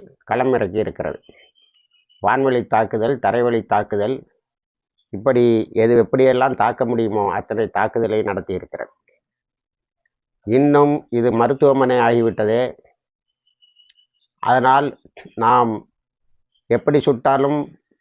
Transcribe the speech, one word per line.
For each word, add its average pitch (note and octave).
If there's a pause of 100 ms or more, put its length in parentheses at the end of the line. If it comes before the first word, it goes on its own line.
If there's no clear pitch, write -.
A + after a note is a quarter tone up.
(240)
களமிறக்கி A#2
இருக்கிறது. - (1040)
வான்வழி B2
தாக்குதல், A2+
தரைவழி A#2
தாக்குதல், G#2 (960)
இப்படி A#2+ (260)
எது A2+
எப்படியெல்லாம் B2+
தாக்க A#2+
முடியுமோ A2
அத்தனை G#2+
தாக்குதலை G#2+
நடத்தியிருக்கிறது. F#2+ (1500)
இன்னும் D3 (160)
இது A#2
மருத்துவமனை C3
ஆகிவிட்டதே, A#2 (1800)
அதனால் C3 (500)
நாம் A#2 (1000)
எப்படி D3
சுட்டாலும் C#3 (420)